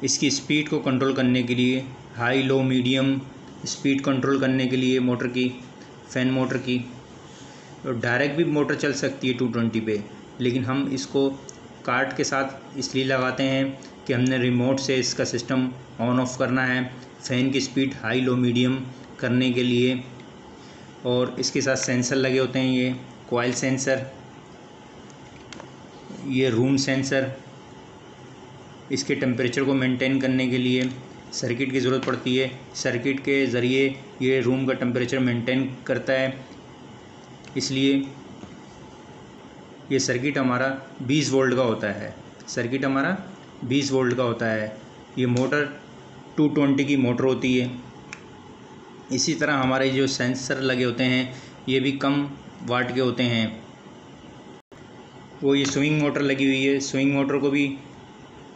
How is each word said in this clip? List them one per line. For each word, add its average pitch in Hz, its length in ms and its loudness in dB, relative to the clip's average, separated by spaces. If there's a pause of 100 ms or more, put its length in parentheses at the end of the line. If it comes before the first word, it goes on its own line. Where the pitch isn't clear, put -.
इसकी 135 260 2
speed 151 380 0
को 156 120 0
control 131 320 2
करने 127 300 4
के 120 120 0
लिए, 127 300 2 (320)
हाई 123 260 2
low 135 200 4
medium 131 580 4 (460)
speed 139 340 0
control 135 400 2
करने 131 260 2
के 127 100 2
लिए 127 240 4
motor 123 280 2
की, 127 200 0 (560)
fan 127 260 0
motor 131 280 0
की। 123 200 0 (1080)
और 123 120 -2
direct 127 380 2
भी 170 100 4
मोटर 147 300 2
चल 143 180 0
सकती 131 340 -2
है 123 60 2
टू 123 140 0
ट्वेंटी 113 320 2
पे, 107 220 0 (380)
लेकिन 123 240 2
हम 139 260 0
इसको 139 380 0 (560)
कार्ट 131 320 0
के 147 80 2
साथ 135 540 -4
इसलिए 131 260 0
लगाते 127 380 2
हैं 135 360 0 (280)
कि 135 60 0
हमने 127 260 4
remote 123 420 4
से 131 160 0
इसका 127 300 0
system 127 400 0 (340)
on 123 200 2
off 123 180 -2
करना 127 260 2
है, 127 200 2 (360)
fan 131 300 2
की 131 100 2
speed 135 340 0
हाई 117 260 0
लो 127 160 2
medium 123 400 4 (440)
करने 127 320 4
के 123 100 2
लिए। 123 400 4 (1040)
और 123 340 2
इसके 131 200 0
साथ 131 160 2
sensor 127 400 0
लगे 131 220 4
होते 131 200 2
हैं, 131 100 2
ये 127 260 2 (360)
coil 120 240 2
sensor, 131 520 0 (2250)
ये 131 220 4
room 123 280 4
sensor, 135 520 2 (1600)
इसके 135 240 0
temperature 127 480 2
को 139 100 4
maintain 131 460 2
करने 131 280 2
के 127 100 2
लिए 127 300 2 (440)
circuit 131 400 -2
की 131 80 2
ज़रूरत 127 240 2
पड़ती 127 320 0
है। 131 140 2 (260)
circuit 135 440 0
के 139 280 2
ज़रिए 123 380 2 (360)
ये 131 180 4
room 127 260 2
का 131 80 2
टेम्परेचर 123 460 0
maintain 127 500 2 (160)
करता 131 260 0
है, 131 220 2 (1200)
इसलिए 135 480 2 (1900)
ये 131 80 2
circuit 131 400 0
हमारा 127 280 2 (360)
बीस 127 280 2
volt 135 260 4
का 131 60 2
होता 110 280 0
है। 104 240 -8 (340)
circuit 127 360 -2
हमारा 139 320 2 (480)
बीस 135 280 0
volt 127 240 4
का 127 60 0
होता 117 240 0
है। 107 300 -2 (420)
ये 127 80 2
motor 131 380 2 (720)
two 151 120 6
twenty 139 360 4
की 143 120 2
motor 123 280 4
होती 127 320 4
है। 123 140 2 (1400)
इसी 139 220 2
तरह 147 200 2
हमारे 131 360 4
जो 131 160 4
sensor 131 540 0
लगे 127 240 2
होते 123 200 2
हैं, 127 300 2 (340)
ये 131 120 4
भी 135 140 2
कम 143 340 0 (340)
watt 120 320 0
के 131 60 2
होते 123 220 2
हैं। 113 400 0 (1800)
वो 139 120 6
ये 139 100 4
swing 151 360 2
motor 143 220 2
लगी 139 220 2
हुई 135 200 4
है, 139 160 4
swing 139 340 2
motor 139 240 2
को 139 120 2
भी 143 160 2 (880)